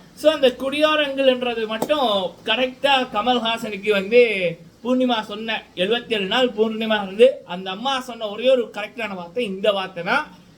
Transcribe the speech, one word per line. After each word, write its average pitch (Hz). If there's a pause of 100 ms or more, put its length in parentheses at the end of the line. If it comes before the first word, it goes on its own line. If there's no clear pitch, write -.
(160)
So, 302
அந்த 277
குடியாரங்கள்ன்றது 269
மட்டும் 254 (360)
கரெக்டா 254
கமல்ஹாசனுக்கு 220
வந்து 196 (260)
பூர்ணிமா 247
சொன்ன 220 (120)
எழுபத்தேழு 220
நாள் 226
பூர்ணிமா 214
இருந்து 214 (120)
அந்த 190
அம்மா 254
சொன்ன 233
ஒரே 226
ஒரு 247
கரெக்டான 208
வார்த்தை 175
இந்த 196
வார்த்தை 185
தான், 262 (320)